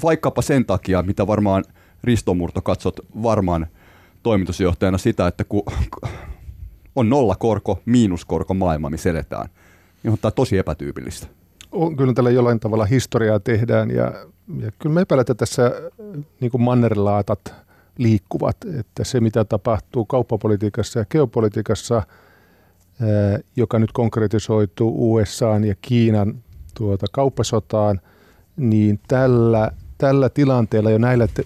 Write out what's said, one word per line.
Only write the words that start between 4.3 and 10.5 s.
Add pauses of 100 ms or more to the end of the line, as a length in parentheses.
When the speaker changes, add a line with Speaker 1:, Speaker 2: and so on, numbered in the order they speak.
Speaker 1:
sitä,
että
kun (1300)
on
nollakorko,
miinuskorko
maailma,
missä
eletään, (540)
niin
on
tää
tosi